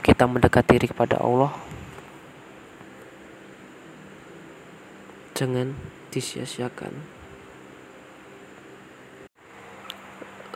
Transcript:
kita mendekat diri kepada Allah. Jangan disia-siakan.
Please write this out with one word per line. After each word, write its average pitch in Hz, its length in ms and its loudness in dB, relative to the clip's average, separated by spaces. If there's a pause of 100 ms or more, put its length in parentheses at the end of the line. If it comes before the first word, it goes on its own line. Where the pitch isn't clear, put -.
kita - 240 8
mendekat 123 400 6
diri 120 240 6
kepada - 320 2
Allah. 127 320 4 (3750)
Jangan 127 400 -4 (320)
disia-siakan. 127 960 -10 (3500)